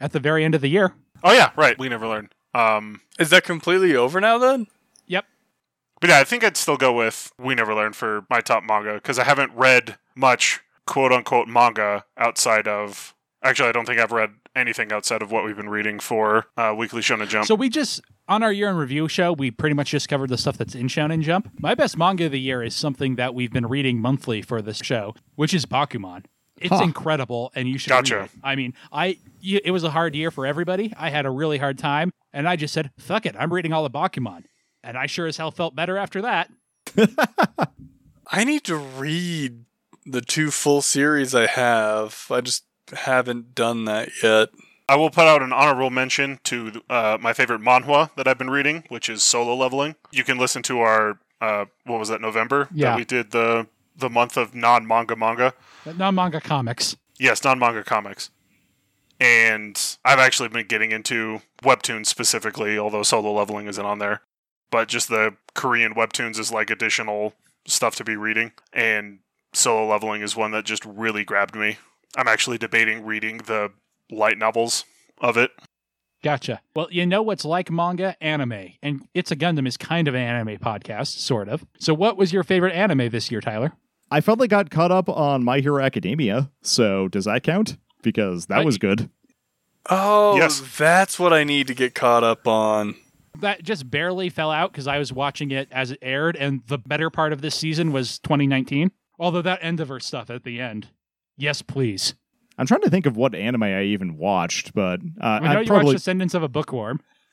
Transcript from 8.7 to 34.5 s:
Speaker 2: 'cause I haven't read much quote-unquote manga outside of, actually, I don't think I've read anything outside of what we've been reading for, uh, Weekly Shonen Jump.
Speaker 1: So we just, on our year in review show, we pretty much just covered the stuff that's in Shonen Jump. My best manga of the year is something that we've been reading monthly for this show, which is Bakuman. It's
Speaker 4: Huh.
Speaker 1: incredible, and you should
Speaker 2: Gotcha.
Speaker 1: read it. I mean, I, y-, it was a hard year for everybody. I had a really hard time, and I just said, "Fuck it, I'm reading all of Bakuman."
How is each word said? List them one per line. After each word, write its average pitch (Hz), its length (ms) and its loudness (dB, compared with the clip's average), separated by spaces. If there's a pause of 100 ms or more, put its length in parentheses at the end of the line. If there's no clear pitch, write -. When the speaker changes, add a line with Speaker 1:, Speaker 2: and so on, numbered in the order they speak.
Speaker 2:
'cause 127 180 -4
I 123 60 4
haven't 135 300 2
read 127 440 4 (160)
much 127 460 2 (260)
quote-unquote 127 600 2
manga 110 580 2 (120)
outside 113 500 2
of, 104 480 -6 (280)
actually, 131 260 2
I 117 40 0
don't 117 140 0
think 120 140 0
I've 113 120 0
read 110 180 0 (260)
anything 117 360 -2
outside 107 300 -2
of 101 80 -10
what 107 140 0
we've 107 120 -6
been 104 120 -12
reading 104 320 -4
for, 110 460 2 (100)
uh, 110 200 0
Weekly 113 260 -6
Shonen 107 260 -2
Jump. 107 180 0
Speaker 1:
So 220 80 4
we 254 140 2
just, 262 320 -4 (260)
on 214 160 0
our 220 80 2
year 202 200 -2
in 185 60 0
review 147 300 -2
show, 175 280 0
we 135 160 -2
pretty 147 240 0
much - 160 -2
just - 180 -2
covered 135 220 -2
the 123 80 -2
stuff - 180 -2
that's - 180 -8
in 127 140 -4
Shonen 160 320 -2
Jump. 170 300 -2 (100)
My 180 140 0
best 254 240 -2
manga 175 260 2
of 151 80 -2
the 135 80 -2
year 131 220 -4
is 117 120 -6
something 135 420 -2
that 123 180 -2
we've 123 180 -4
been 120 140 -2
reading 127 340 0
monthly 123 400 -2
for 117 220 -6
this 104 160 -10
show, 110 360 -4 (200)
which 151 180 -2
is 160 140 0
Bakuman. 104 580 -4 (360)
It's 135 140 0
Speaker 4:
Huh. 196 80 4
Speaker 1:
incredible, 131 720 -2
and 127 140 -4
you 135 100 -4
should - 100 -10
Speaker 2:
Gotcha. 127 280 4
Speaker 1:
read 98 80 -4
it. 92 60 -16 (140)
I 135 100 -2
mean, 131 200 -6 (180)
I, 175 240 -2 (260)
y-, 196 220 -2
it 180 60 -2
was 185 120 0
a 160 80 -2
hard 160 240 0
year 156 160 -4
for 139 140 -8
everybody. 175 540 -4
I 160 100 -6
had 147 160 -2
a 135 60 -4
really 147 260 -2
hard 135 220 -4
time, 156 320 -2 (240)
and 143 120 -4
I 180 100 0
just 151 180 -6
said, 156 240 -4
"Fuck 214 260 -6
it, 156 140 -6
I'm 165 120 -2
reading 170 220 -4
all 156 140 0
of 123 60 -8
Bakuman." 123 500 -6 (420)